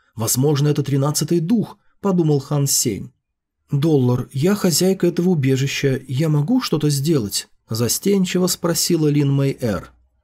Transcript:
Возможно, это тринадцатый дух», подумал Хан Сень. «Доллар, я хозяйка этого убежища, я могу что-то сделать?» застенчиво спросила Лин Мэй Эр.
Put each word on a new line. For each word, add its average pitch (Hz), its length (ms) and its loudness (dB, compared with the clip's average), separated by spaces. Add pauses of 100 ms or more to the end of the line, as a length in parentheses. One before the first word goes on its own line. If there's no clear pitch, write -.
(140)
Возможно, 139 540 0
это 143 140 0
тринадцатый 151 580 0
дух», 185 380 -2 (220)
подумал 170 400 2
Хан 143 260 -2
Сень. - 460 -4 (580)
«Доллар, 135 640 2
я 160 220 0
хозяйка 185 520 0
этого 175 240 0
убежища, 135 760 0
я 143 220 -2
могу 156 320 2
что-то 151 300 0
сделать?» 139 580 -2 (200)
застенчиво 180 800 0
спросила 170 600 0
Лин 147 240 2
Мэй 139 280 0
Эр. 98 300 -4 (340)